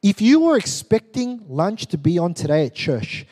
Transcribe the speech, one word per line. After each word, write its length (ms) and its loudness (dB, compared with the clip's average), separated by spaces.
If 180 2
you 180 6
were 180 4
expecting 920 -4
lunch 380 -4
to 120 -6
be 180 0
on 160 0
today 340 0
at 100 -10
church 560 -6